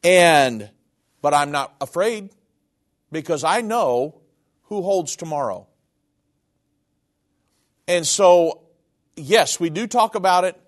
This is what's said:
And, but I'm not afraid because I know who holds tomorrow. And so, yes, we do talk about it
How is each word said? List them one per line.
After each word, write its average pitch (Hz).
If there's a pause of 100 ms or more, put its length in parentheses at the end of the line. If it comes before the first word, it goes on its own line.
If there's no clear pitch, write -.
And, 147 (520)
but 147
I'm 143
not 139
afraid 196 (800)
because 151
I 180
know 156 (420)
who 208
holds 185
tomorrow. 139 (2250)
And 170
so, 175 (560)
yes, 160
we 170
do 185
talk 226
about 180
it 180 (100)